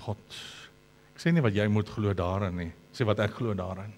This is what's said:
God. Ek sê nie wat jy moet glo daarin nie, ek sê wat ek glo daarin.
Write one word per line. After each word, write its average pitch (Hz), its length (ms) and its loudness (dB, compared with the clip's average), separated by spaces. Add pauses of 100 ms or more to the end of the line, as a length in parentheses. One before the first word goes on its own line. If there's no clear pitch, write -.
God. - 360 -10 (720)
Ek - 80 -16
sê 170 120 4
nie 165 100 6
wat 107 120 4
jy 104 160 4
moet 104 180 2
glo 104 280 0
daarin 92 420 -2
nie, 85 120 -6 (200)
ek - 80 -6
sê 120 80 0
wat 107 160 2
ek 107 160 -2
glo 110 180 -2
daarin. 92 400 -8